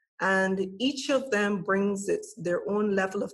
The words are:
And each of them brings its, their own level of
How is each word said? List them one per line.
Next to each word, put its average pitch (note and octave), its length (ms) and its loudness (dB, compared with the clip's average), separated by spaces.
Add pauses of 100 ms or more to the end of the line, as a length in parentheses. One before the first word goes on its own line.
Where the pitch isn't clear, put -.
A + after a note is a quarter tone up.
(220)
And F#3+ 460 2 (120)
each C4+ 300 -2
of C4+ 200 2
them G#3 320 2
brings G3 460 0
its, - 300 -2
their F3 320 -2
own G#3 260 0
level G3 260 0
of F#3+ 120 -6